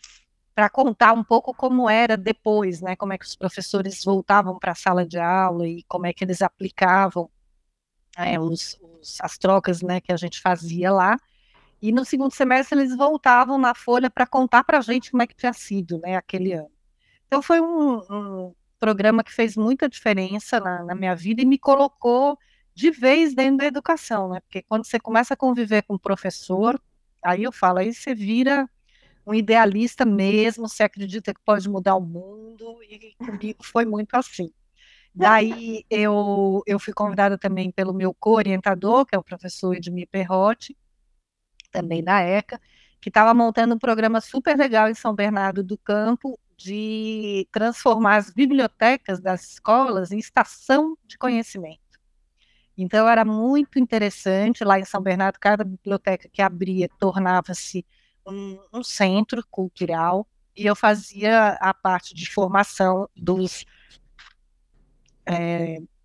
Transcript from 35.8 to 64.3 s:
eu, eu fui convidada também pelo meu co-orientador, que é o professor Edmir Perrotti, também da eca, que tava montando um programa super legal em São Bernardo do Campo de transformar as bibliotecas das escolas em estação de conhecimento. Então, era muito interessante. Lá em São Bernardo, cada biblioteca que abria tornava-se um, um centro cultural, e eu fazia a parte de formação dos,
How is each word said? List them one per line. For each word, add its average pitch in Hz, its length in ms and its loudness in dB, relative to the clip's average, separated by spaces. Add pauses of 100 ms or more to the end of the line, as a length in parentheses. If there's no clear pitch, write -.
eu, 208 800 0
eu 202 100 0
fui 202 160 -8
convidada 202 420 0
também 185 360 -4
pelo 190 240 -4
meu 185 180 -2
co-orientador, 208 920 2
que - 80 -4
é - 20 0
o 180 60 -4
professor 180 520 -6
Edmir 175 320 -10
Perrotti, 190 720 -2 (920)
também 165 320 -4
da 190 160 2
eca, 190 420 -2 (400)
que - 80 -10
tava 220 240 6
montando 233 400 2
um 226 60 -2
programa 220 420 0
super 294 340 -2
legal 233 320 4
em 226 60 -2
São 220 220 -4
Bernardo 202 480 -2
do 196 160 -8
Campo 226 600 -2 (160)
de 214 960 -6
transformar 220 640 2
as 202 120 0
bibliotecas 254 920 2
das 185 340 -6
escolas 214 580 0
em 202 80 -4
estação 285 840 0
de - 140 -20
conhecimento. 226 640 -6 (960)
Então, 214 300 2
era 226 160 6
muito 247 540 0
interessante. 208 840 0
Lá 196 160 4
em 190 60 -6
São 196 160 -6
Bernardo, 190 380 -2
cada 208 240 2
biblioteca 190 640 -4
que - 140 -2
abria 185 440 -2 (120)
tornava-se 185 840 -2 (400)
um, 196 360 -14 (120)
um 240 120 -10
centro 208 640 -2
cultural, 180 800 -4 (280)
e 208 120 -2
eu 208 80 2
fazia 214 840 2
a 190 140 0
parte - 400 -4
de 175 180 -14
formação 190 840 0
dos, 185 500 -4 (1600)